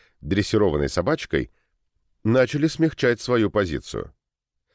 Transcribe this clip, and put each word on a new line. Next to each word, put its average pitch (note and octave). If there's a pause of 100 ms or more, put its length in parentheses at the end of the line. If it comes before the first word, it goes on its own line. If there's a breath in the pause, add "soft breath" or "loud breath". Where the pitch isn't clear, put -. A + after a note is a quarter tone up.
(200 soft breath)
дрессированной E2+
собачкой, F2 (760)
начали C3
смягчать D3
свою A#2
позицию. D2+ (600)